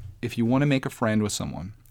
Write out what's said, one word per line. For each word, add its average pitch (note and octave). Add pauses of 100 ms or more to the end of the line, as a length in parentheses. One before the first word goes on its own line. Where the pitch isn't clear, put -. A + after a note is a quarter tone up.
(220)
if A#2
you A#2
wanna C3
make C3+
a -
friend A2
with G#2
someone, D#2+ (180)